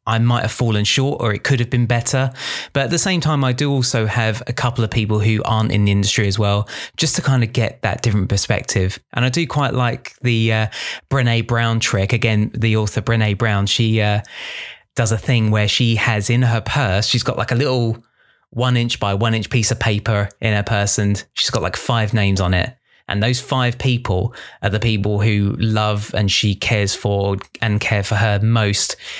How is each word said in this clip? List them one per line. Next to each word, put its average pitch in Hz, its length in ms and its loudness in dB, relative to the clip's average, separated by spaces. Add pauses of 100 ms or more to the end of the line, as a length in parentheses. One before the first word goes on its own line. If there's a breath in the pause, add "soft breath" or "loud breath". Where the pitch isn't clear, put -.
I 113 140 2
might 120 220 2
have 127 100 -2
fallen 110 320 0
short - 380 0
or 107 120 0
it - 120 -6
could 131 160 2
have 120 80 -2
been 120 160 2
better. 127 480 0 (400 loud breath)
But 139 120 0
at 113 40 -6
the 170 100 0
same 185 220 0
time, 151 240 0
I 127 80 2
do 143 180 0
also 123 340 0
have 110 420 -2
a 120 60 -4
couple 120 300 -2
of 107 80 -2
people 107 280 0
who 107 260 2
aren't 110 260 0
in 104 140 4
the 101 80 4
industry 101 340 2
as 98 100 0
well, 101 300 0 (300 loud breath)
just - 180 0
to 170 60 0
kind 131 200 2
of 113 120 -2
get - 300 -2
that - 180 -2
different 101 260 2
perspective. 98 720 0 (140)
And 120 100 0
I 127 60 2
do 160 180 -2
quite 139 260 -2
like 120 400 -2 (100)
the, 113 280 2
uh, 110 160 2 (420 loud breath)
Brené 120 380 2
Brown 117 320 0
trick. 98 320 0
Again, 110 420 2
the 110 220 2
author 107 260 0
Brené 107 360 0
Brown, 101 280 0
she, 110 360 2
uh, 104 180 2 (760 loud breath)
does 113 160 0
a 113 60 0
thing 110 340 0
where 107 180 2
she 113 260 2
has 107 340 0
in 120 140 2
her 113 180 2
purse, 107 460 0
she's - 160 0
got, - 140 -2
like, - 140 -4
a 120 40 0
little 123 420 0 (540 soft breath)
one 123 260 0
inch 120 220 0
by 101 160 0
one 110 180 2
inch 110 160 -2
piece 113 220 0
of - 80 -2
paper 104 500 0 (100)
in 110 140 0
her 104 80 2
purse, 101 380 0
and 101 340 0
she's - 160 -4
got, 98 140 -2
like, 92 120 -4
five 113 380 0
names 98 260 2
on 92 140 2
it. - 220 0 (320 soft breath)
And 101 160 -2
those 123 180 0
five 123 380 -2
people 123 560 -2 (260 loud breath)
are 104 80 -2
the 104 100 0
people 104 400 0
who 104 400 2
love 107 540 0
and 101 180 0
she 104 220 0
cares 101 400 0
for 101 440 -2 (220)
and 104 220 0
care 104 220 0
for - 120 -2
her 101 240 2
most. 110 560 2 (240 loud breath)